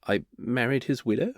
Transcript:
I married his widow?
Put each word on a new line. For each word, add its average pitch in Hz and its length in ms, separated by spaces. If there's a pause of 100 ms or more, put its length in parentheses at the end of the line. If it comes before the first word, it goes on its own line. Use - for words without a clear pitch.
I 104 160 (140)
married 127 460
his 135 200
widow? 123 340